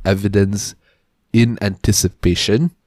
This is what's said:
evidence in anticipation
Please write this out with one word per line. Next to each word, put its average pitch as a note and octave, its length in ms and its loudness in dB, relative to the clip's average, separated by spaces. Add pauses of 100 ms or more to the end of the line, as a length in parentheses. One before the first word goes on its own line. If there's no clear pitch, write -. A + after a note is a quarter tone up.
evidence G2 680 0 (600)
in A#2 280 2
anticipation G2+ 1120 0 (160)